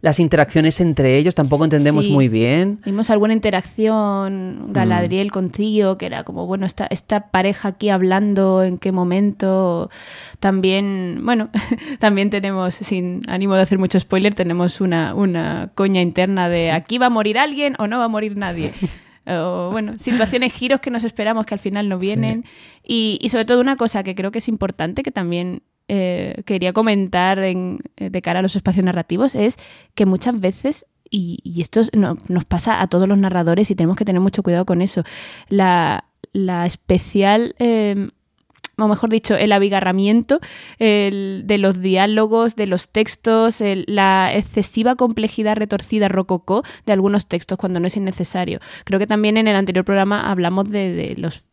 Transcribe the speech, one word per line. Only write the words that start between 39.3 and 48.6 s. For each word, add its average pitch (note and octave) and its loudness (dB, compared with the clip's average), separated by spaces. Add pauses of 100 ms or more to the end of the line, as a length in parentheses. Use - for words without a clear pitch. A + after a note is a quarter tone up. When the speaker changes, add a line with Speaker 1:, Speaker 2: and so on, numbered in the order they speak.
Speaker 2:
el G#3 2
abigarramiento, G3 2 (400)
el, G3 0
de G#3 2
los F#3+ 2
diálogos, G#3+ 2
de G#3 -2
los F3+ -4
textos, A3+ 2
el, G3 0
la F#3+ 4
excesiva A3 0
complejidad A3 0
retorcida G#3 -2
rococó F#3+ 0 (240)
de G#3+ 2
algunos G3+ 2
textos F#3 -6
cuando F3+ -2
no F3+ 0
es F3+ -6
innecesario. F#3 -6 (240)